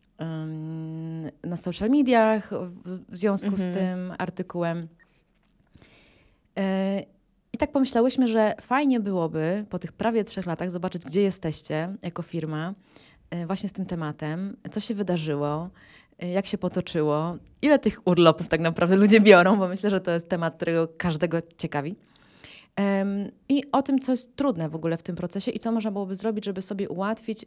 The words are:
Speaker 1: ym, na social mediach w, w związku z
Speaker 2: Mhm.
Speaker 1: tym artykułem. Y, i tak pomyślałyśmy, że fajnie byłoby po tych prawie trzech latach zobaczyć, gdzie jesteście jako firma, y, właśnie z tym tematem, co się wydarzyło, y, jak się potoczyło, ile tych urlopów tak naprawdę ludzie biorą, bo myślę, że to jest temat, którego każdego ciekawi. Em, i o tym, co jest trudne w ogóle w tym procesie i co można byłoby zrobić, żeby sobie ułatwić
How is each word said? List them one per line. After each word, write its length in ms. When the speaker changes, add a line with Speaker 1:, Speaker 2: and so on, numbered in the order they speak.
Speaker 1:
ym, 1080
na 120
social 340
mediach 600
w, 140
w 80
związku 400
z 40
Speaker 2:
Mhm. 140
Speaker 1:
tym 440
artykułem. 680
Y, 40
i 60
tak 140
pomyślałyśmy, 560
że 320
fajnie 400
byłoby 720
po 80
tych 140
prawie 320
trzech 220
latach 240
zobaczyć, 340
gdzie 180
jesteście 800
jako 200
firma, 520
y, 120
właśnie 220
z 40
tym 140
tematem, 680
co 100
się 140
wydarzyło, 760
y, 40
jak 200
się 120
potoczyło, 800
ile 160
tych 280
urlopów 420
tak 120
naprawdę 360
ludzie 240
biorą, 360
bo 120
myślę, 220
że 100
to 100
jest 180
temat, 280
którego 400
każdego 420
ciekawi. 380
Em, 540
i 140
o 100
tym, 160
co 140
jest 240
trudne 320
w 60
ogóle 220
w 60
tym 140
procesie 340
i 80
co 140
można 180
byłoby 260
zrobić, 280
żeby 180
sobie 260
ułatwić 580